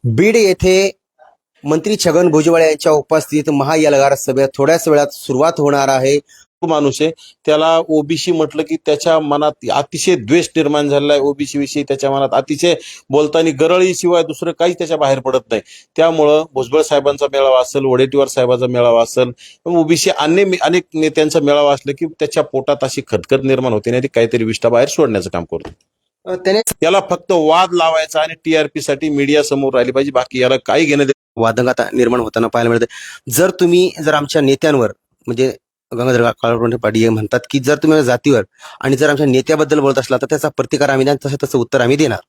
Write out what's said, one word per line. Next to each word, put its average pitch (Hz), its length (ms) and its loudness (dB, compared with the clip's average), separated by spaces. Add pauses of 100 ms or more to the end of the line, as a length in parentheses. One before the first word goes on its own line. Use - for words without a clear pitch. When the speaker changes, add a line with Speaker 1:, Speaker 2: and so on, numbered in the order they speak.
Speaker 1:
बीड 165 320 2
येथे 190 560 2 (720)
मंत्री 160 320 -2 (100)
छगन 175 220 4
भुजबळ 160 340 4
यांच्या 156 300 2
उपस्थितीत 151 580 -2
महाएल्गार 143 640 2
सभेत 135 420 -2
थोड्याच 160 320 0
वेळात 147 180 4
सुरुवात 143 520 -2
होणार 143 300 2
आहे. 135 320 2 (480)
Speaker 2:
माणूस 147 340 0
आहे, 160 80 0 (360)
त्याला 160 320 2 (100)
ओबीसी 156 440 -2
म्हटलं 156 300 -2
की 156 140 -6 (100)
त्याच्या 160 320 2
मनात 151 340 -2 (200)
अतिशय 156 420 0
द्वेष 160 420 0
निर्माण 147 320 0
झालेला 143 240 0
आहे. 143 100 2
ओबीसी 143 360 -4
विषयी 143 240 -4
त्याच्या 139 280 -4
मनात 139 220 -2
अतिशय 151 420 0 (360)
बोलताना 151 400 2 (100)
गरळीशिवाय 175 640 2
दुसरं 165 300 -4
काहीच 175 260 -2
त्याच्या 165 180 -4
बाहेर 135 240 0
पडत 131 180 -2 (120)
नाही. 107 120 -2 (340)
त्यामुळं 156 480 2 (100)
भुजबळ 131 280 0
साहेबांचा 143 500 0
मेळावा 135 280 4
असेल, 135 240 -2
वडेट्टीवार 131 440 2
साहेबांचा 127 380 0
मेळावा 120 360 2
असेल, 123 280 0 (340)
ओबीसी 170 460 0
अन्य, 170 340 0 (160)
अनेक 170 220 0 (120)
नेत्यांचा 156 460 0
मेळावा 143 340 2
असला 139 240 -8
की 165 80 -6
त्याच्या 156 360 -4
पोटात 135 400 -2
अशी 135 240 -6
खदखद 113 360 -2
निर्माण 131 300 0
होते 107 180 -2
आणि 127 120 -2
ती 135 60 -6
काहीतरी 117 360 0
विष्ठा 110 240 -2
बाहेर 120 200 2
सोडण्याचं 101 420 -2
काम 85 140 -6
करतो. - 260 -10 (640)
Speaker 1:
अ, - 20 -4
त्याने 190 260 0 (220)
Speaker 2:
याला 185 180 2 (100)
फक्त 180 220 -4
वाद 170 400 2
लावायचा 160 480 0
आणि 160 140 -4 (100)
टीआरपी 156 360 -2
साठी 143 280 -4
मीडिया 143 340 0
समोर 139 320 -2
राहिली 123 180 0
पाहिजे, 139 180 -2
बाकी 127 320 -2
याला 127 140 2 (100)
काही 156 180 2
घेणं 143 200 0
देणं - 380 -4
Speaker 1:
वादंग 117 260 0
आता 120 240 -2
निर्माण 123 280 2
होताना 113 260 -2
पाहायला 117 240 0
मिळते. 117 140 2 (460)
जर 170 200 2
तुम्ही, 180 400 2 (140)
जर 151 100 0
आमच्या 147 280 -2
नेत्यांवर, 135 480 2 (360)
म्हणजे 123 300 -4 (380)
गंगाधर 120 280 0
का-, 117 100 2 (100)
काळवंडे 117 340 0
पाटील 110 260 0
हे 113 60 4
म्हणतात 110 320 -2 (100)
की 139 80 -2
जर 139 180 0
तुम्ही 156 260 2
जातीवर 123 400 0 (380)
आणि 135 160 0
जर 147 120 0
आमच्या 147 180 0
नेत्याबद्दल 151 540 0
बोलत 139 180 2
असला 131 180 -2
तर 131 140 -4
त्याचा 156 180 -2
प्रतिकार 139 400 -2
आम्ही 131 160 2
द्या, 143 100 2 (120)
तसं, 139 160 -4
तसं 139 160 -2
उत्तर 120 220 -2
आम्ही 131 160 2
देणार. 131 220 0 (100)